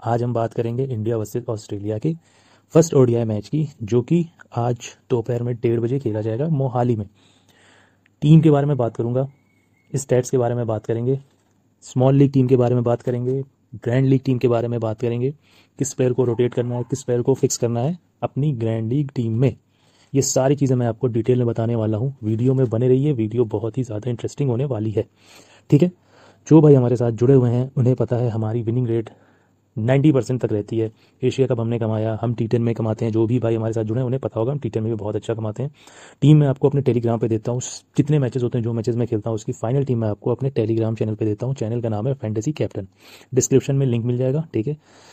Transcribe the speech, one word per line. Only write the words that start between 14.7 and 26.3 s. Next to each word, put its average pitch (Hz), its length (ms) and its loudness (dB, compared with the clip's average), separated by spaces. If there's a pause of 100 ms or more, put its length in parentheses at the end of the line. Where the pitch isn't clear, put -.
बात 110 200 -4
करेंगे, 120 340 -2 (440)
किस - 160 -4
प्लेयर 127 180 0
को 127 120 0
रोटेट 120 300 0
करना 123 200 -2
है, 120 80 -4
किस - 200 -6
प्लेयर 123 200 -2
को 135 120 2
फिक्स 131 220 0
करना 117 240 -2
है 160 180 -4 (240)
अपनी 139 300 -2
ग्रैंड 113 400 -4
लीग 143 220 -2
टीम 113 240 -2
में। 123 180 2 (580)
ये 135 80 2
सारी 135 340 2
चीज़ें 131 200 0
मैं 120 100 0
आपको 113 200 -4
डिटेल 120 320 0
में 120 80 2
बताने 117 280 -2
वाला 107 220 0
हूँ। 135 280 -4
वीडियो 113 300 0
में 131 160 2
बने 120 180 0
रहिए, 135 240 2
वीडियो 113 320 0
बहुत 110 340 -6
ही 131 40 -2
ज़्यादा 107 280 -6
इंटरेस्टिंग 120 400 -4
होने 120 140 0
वाली 110 260 -4
है, 104 160 -2 (640)
ठीक 143 120 6
है। 180 80 2 (580)